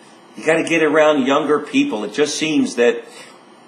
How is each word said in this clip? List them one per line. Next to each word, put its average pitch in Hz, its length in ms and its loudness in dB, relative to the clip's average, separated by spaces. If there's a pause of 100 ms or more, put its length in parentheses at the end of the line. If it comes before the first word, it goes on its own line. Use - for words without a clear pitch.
(360)
you - 80 -18
gotta 160 200 0
get 160 180 0
around 151 440 2
younger 147 340 0
people. 139 420 -2
It 101 100 -8
just 147 240 -2
seems 147 380 -2
that 120 300 2 (640)